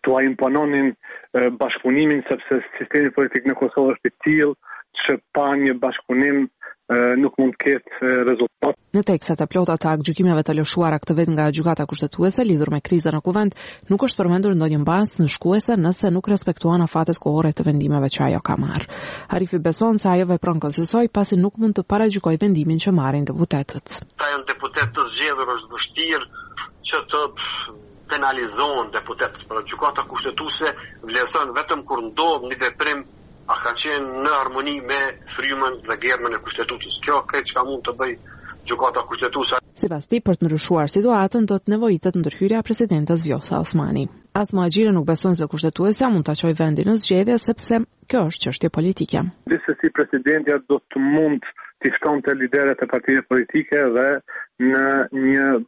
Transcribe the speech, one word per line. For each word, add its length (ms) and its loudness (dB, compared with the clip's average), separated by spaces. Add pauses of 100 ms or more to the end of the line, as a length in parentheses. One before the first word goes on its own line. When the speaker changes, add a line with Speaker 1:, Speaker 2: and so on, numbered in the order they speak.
Speaker 1:
t'ua 200 2
impononin, 680 2
e, 540 -2 (120)
bashkëpunimin, 680 2
sepse 320 -2 (160)
sistemi 340 0
politik 360 0
në 100 -2
Kosovë 380 2
është 160 -4
i 120 -20
tillë 300 4 (500)
që 140 0 (160)
pa 240 2
një 240 2
bashkëpunim, 640 0 (420)
e, 100 2 (220)
nuk 180 2
mund 180 2
të 80 -8
ketë, 360 -2
e, 120 2 (160)
rezultat. 480 0 (200)
Speaker 2:
Në 80 4
tekstet 400 0
e 60 -4
plota 260 2
të 160 0
aktgjykimeve 520 2
të 120 0
lëshuara 460 0
këtë 160 0
vit 160 2
nga 180 2
Gjykata 340 0
Kushtetuese 640 0
lidhur 240 2
me 120 0
krizën 300 2
në 100 0
Kuvend, 320 0 (340)
nuk 160 2
është 120 -2
përmendur 380 2
ndonjë 260 2
mbas 360 0 (160)
shkuese 420 0
nëse 380 2
nuk 180 -2
respektuan 520 2
afatet 360 0
kohore 320 2
të 160 -2
vendimeve 400 2
që 200 -2
ajo 160 0
ka 120 -2
marrë. 320 -4 (480)
Arifi 240 -2
beson 400 2
se 80 2
ajo 240 4
vepron 300 0
kësaj, 500 0
pasi 240 2
nuk 240 2
mund 160 2
të 80 -2
paragjykoj 560 2
vendimin 400 2
që 160 2
marrin 320 0
deputetët. 720 -4 (160)
Speaker 3:
Ta 160 -2
janë 160 -6
deputet 480 -4
të 160 2
zgjedhur 420 -2
është 220 -10
vështirë 500 -4 (640)
që 240 -2
të 100 0 (840)
penalizohen 880 -2
deputetët, 480 -6
por 160 -6
Gjykata 480 -4
Kushtetuese 640 -4 (320)
vlerëson 480 -2
vetëm 320 -4
kur 240 -4
ndodh 400 -2
një 160 -8
veprim 400 -4 (440)
a 80 0
ka 240 -4
qenë 440 -4
në 100 2
harmoni 500 -2
me 160 -2 (320)
frymën 540 -4
dhe 160 -4
germën 340 -2
e 80 -6
kushtetutës. 600 -4
Kjo 240 2
krejt 200 -2
çka 160 -2
mund 220 -6
të 100 -4
bëj 160 -4 (560)
gjykata 400 0
kushtetuese. 520 -2 (180)
Speaker 2:
Sipas 320 -4
tij, 100 2
për 160 2
të 100 0
ndryshuar 460 0
situatën, 560 2
do 80 2
të 160 -2
nevojitet 460 2
ndërhyrja 420 0
e 60 -6
presidentes 580 2
Vjosa 380 -2
Osmani. 460 -2 (260)
Asma 320 0
Agjira 260 2
nuk 160 2
beson 300 2
se 100 -2
kushtetuesja 640 0
mund 160 2
ta 80 0
çojë 220 0
vendin 320 2
në 100 4
zgjedhje, 400 2
sepse 400 0 (300)
kjo 180 2
është 160 -4
çështje 300 -2
politike. 480 0 (260)
Speaker 1:
Gjithsesi, 460 -2
presidentja 640 0 (100)
do 140 2 (100)
të 80 -2
mund 460 2 (340)
t'i 140 -2
ftonte 400 0
lideret 480 0
e 80 -4
partive 400 2
politike 500 2 (160)
dhe 120 2 (520)
në 240 2 (300)
një 320 4 (220)